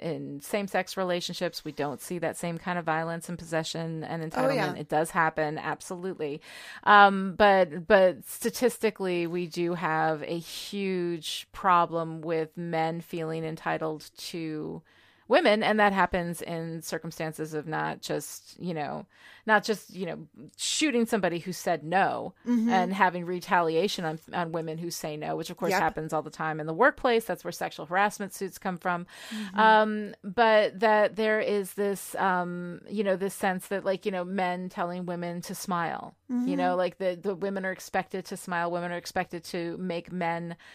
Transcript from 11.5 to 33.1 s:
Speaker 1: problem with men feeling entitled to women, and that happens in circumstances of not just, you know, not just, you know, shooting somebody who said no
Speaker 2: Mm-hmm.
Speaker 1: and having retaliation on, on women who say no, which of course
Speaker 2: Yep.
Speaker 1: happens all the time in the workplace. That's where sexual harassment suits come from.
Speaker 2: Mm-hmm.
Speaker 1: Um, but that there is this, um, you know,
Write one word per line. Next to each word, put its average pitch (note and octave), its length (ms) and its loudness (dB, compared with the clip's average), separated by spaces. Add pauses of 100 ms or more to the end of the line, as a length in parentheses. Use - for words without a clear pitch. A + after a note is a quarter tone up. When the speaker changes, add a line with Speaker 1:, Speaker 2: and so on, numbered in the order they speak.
Speaker 1:
problem E3 640 2
with D#3+ 380 -2
men E3 420 -2
feeling D#3+ 460 -6
entitled D#3+ 720 -4
to D#3+ 640 -8 (480)
women, A3+ 340 6
and G#3 160 4
that G3+ 140 6
happens F3+ 480 0
in E3 400 -8
circumstances D#3+ 720 -6
of D3+ 140 -6
not D#3 340 -4
just, - 580 -8
you F3 140 -6
know, D3+ 320 -6 (400)
not G#3+ 180 4
just, - 320 -6
you F3+ 100 -8
know, D#3 220 -10 (300)
shooting A#3+ 480 2
somebody F3+ 340 0
who F3+ 140 -8
said E3+ 300 -2
no D#3+ 500 0 (140)
Speaker 2:
Mm-hmm. A#3 220 2
Speaker 1:
and F#3 240 2
having F3+ 320 4
retaliation F3 800 0
on, D#3+ 140 -4 (140)
on E3+ 180 -4
women D#3+ 280 -6
who E3+ 120 -6
say D3+ 260 -8
no, D#3 180 -4
which E3 160 -6
of G#3+ 60 -14
course F3+ 140 0
Speaker 2:
Yep. F#3 100 2
Speaker 1:
happens D#3+ 320 -2
all D#3 100 0
the D3+ 80 -12
time D#3 280 -4
in D3+ 60 -6
the D#3+ 80 -4
workplace. A#3+ 520 2
That's F3 180 -6
where F3 80 -8
sexual E3+ 340 -8
harassment G3 480 0
suits F#3+ 240 -8
come F3+ 200 -6
from. F3 280 -4 (260)
Speaker 2:
Mm-hmm. G#3 280 -6
Speaker 1:
Um, G#3+ 640 6
but G#3+ 560 4
that G#3+ 360 4
there G#3+ 240 2
is G3+ 340 0
this, G3+ 420 -2
um, F3 760 0
you G#3 140 -2
know, G3 120 2